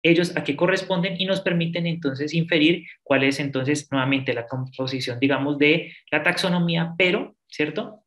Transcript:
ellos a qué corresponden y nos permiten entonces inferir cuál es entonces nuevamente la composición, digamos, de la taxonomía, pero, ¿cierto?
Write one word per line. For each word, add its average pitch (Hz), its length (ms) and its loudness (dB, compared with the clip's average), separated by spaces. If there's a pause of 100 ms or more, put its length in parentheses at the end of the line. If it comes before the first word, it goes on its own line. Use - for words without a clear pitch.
ellos 170 340 4
a - 80 -2
qué 143 120 -2
corresponden 185 640 0
y 185 40 -2
nos 190 160 0
permiten 170 460 -2
entonces 151 480 -4
inferir 165 520 2 (160)
cuál 135 220 2
es 139 160 0
entonces 139 500 -2
nuevamente 131 420 0
la 117 140 -6
composición, 131 720 -6
digamos, 139 400 0
de 147 360 2 (160)
la 156 120 0
taxonomía, 170 760 0
pero, 190 400 0 (100)
¿cierto? - 600 -6